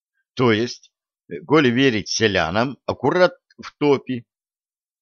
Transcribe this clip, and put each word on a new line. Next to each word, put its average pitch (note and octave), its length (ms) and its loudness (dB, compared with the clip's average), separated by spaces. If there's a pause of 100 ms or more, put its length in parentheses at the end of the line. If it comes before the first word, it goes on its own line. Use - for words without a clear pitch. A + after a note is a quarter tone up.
(320)
То B2 200 0
есть, A2+ 380 -4 (380)
э, E2 180 -12
коли D3 220 2
верить A#2+ 400 0
селянам, G#2 800 -2
аккурат F3 480 0 (280)
в - 140 -20
топи. C3 500 -2 (760)